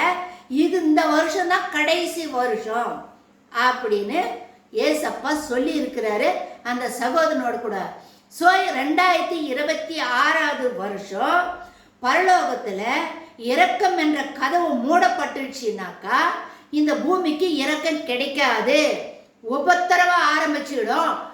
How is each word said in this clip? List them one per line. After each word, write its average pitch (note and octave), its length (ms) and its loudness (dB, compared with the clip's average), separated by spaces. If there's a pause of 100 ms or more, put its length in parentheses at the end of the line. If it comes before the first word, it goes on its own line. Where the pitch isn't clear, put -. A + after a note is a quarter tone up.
(480)
இது D#4+ 320 2
இந்த D#4 260 4
வருஷம் D#4+ 420 2
தான் F4+ 240 0
கடைசி D#4+ 540 0
வருஷம்" A#3 680 -2 (600)
அப்படின்னு A#3+ 680 0 (520)
ஏசப்பா C4+ 680 0
சொல்லி C#4 420 -2
இருக்கிறாரு A#3 480 -2 (340)
அந்த B3 260 -4
சகோதரனோட C4 720 0
கூட. G#3 160 -4 (520)
So E4+ 220 2 (240)
ரெண்டாயிரத்தி E4+ 680 2
இருபத்தி D4 560 -4
ஆறாவது C#4 680 0 (100)
வருஷம் G3+ 600 -2 (640)
பரலோகத்துல C4 800 2 (540)
இரக்கம் F4+ 600 2
என்ற D4+ 240 2
கதவு D#4+ 520 0
மூடப்பட்டுருச்சுனாக்கா B3 1400 0 (520)
இந்த D4+ 240 2
பூமிக்கு E4 600 0
இரக்கம் D4+ 500 -2
கிடைக்காது, C4 760 0 (720)
உபத்திரவ F4+ 600 4 (160)
ஆரம்பிச்சிடும் D4 840 0 (220)